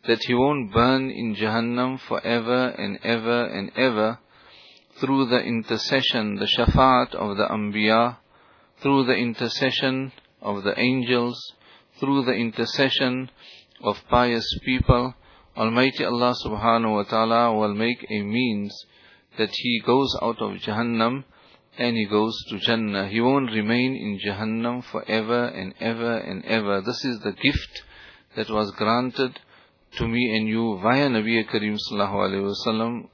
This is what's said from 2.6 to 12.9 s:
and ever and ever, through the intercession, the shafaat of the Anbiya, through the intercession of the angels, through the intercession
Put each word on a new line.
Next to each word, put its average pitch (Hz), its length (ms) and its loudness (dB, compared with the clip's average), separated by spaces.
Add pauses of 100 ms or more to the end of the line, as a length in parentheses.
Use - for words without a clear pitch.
and 101 340 -6
ever 117 420 0
and 98 320 -6
ever, 113 420 2 (840)
through 135 260 2
the 120 140 4
intercession, 113 960 -2
the 104 100 -2
shafaat 127 680 4
of 101 220 -4
the 104 80 2
Anbiya, 107 720 2 (640)
through 139 240 4
the 123 100 2
intercession 127 960 -2 (280)
of 101 240 -4
the 101 140 0
angels, 123 600 0 (640)
through 139 240 0
the 127 80 0
intercession 127 960 -2 (520)